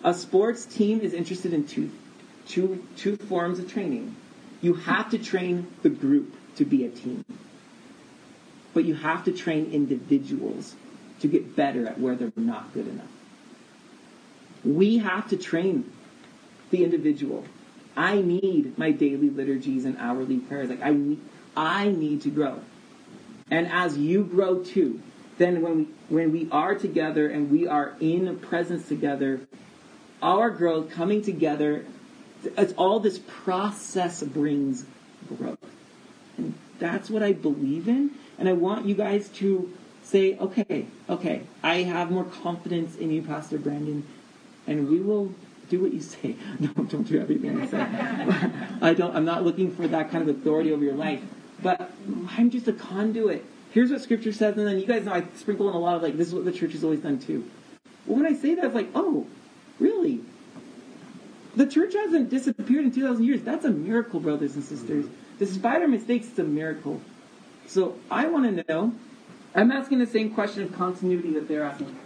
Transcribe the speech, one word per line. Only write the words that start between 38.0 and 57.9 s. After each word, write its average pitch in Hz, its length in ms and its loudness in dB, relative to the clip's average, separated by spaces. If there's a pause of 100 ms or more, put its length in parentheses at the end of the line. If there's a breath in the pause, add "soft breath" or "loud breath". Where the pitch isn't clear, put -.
And 190 100 0
I 185 60 6
want 190 320 0
you 202 100 2
guys 202 320 0 (120)
to 190 300 0 (320)
say, 190 380 4
"Okay, 190 480 -2 (200)
okay, 165 340 -2 (200)
I 170 220 2
have 175 260 -2
more 180 140 0
confidence 170 720 -6
in 160 160 -2
you, 156 100 0
Pastor 156 380 -6
Brandon, 147 440 -4 (600 loud breath)
and 147 240 0
we 165 120 6
will 196 320 0 (360)
do 180 120 2
what 196 120 0
you - 80 -4
say." - 340 -8 (120)
<laughs> 165 120 -10
Don't, - 300 -2
don't 151 140 -2
do - 180 0
everything - 400 -2
I 262 60 -4
say. - 120 -4
<laughs> - 1040 -2
I 165 140 4
don't, 175 200 0
I'm 160 100 2
not 170 180 0
looking 175 320 0
for 170 140 -2
that 156 200 0
kind 165 180 -2
of 143 80 2
authority 156 360 2
over 147 120 0
your 139 120 0
life. 147 260 -4 (400)
But 180 300 0 (400)
I'm 240 180 6
just 240 180 -2
a 208 60 2
conduit. 208 720 -2 (260)
Here's 247 200 6
what 277 100 -2
Scripture 220 300 0
says, 208 260 2
and 208 80 2
then 196 140 2
you 190 80 -4
guys 226 180 2
know 196 80 -4
I 170 120 0 (100)
sprinkle 196 340 0
in 180 60 -4
a 170 40 0
lot 175 180 2
of, 165 40 0
like, 151 160 -2
this 165 120 2
is 170 40 -6
what 180 120 -2
the 180 60 0
church 165 200 -2
has 156 120 -6
always 156 180 2
done 143 180 -2
too. 139 240 -4 (640)